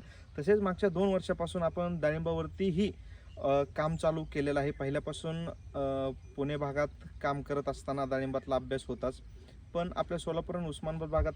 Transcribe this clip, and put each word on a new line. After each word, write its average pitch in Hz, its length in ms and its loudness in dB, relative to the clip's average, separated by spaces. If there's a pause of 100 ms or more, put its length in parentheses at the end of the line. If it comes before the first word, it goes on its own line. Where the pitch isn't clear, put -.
(380)
तसेच 196 220 6
मागच्या 190 280 2
दोन 190 240 4
वर्षापासून 175 500 0
आपण 175 380 0
डाळिंबावरतीही, 165 920 2 (460)
अ, 139 240 6 (140)
काम 156 200 2
चालू 156 280 2
केलेलं 143 360 2
आहे. 143 100 2
पहिल्यापासून, 151 800 -2
अ, 135 600 -2 (260)
पुणे 143 200 0
भागात 143 320 0 (340)
काम 143 200 0
करत 139 260 0
असताना 139 360 -2
डाळिंबातला 135 520 0
अभ्यास 127 320 -2
होताच, 127 320 -2 (520)
पण 175 240 0
आपल्या 165 220 0
सोलापूर 165 380 -2
आणि 175 120 -2
उस्मानाबाद 156 400 -4
भागात 156 280 4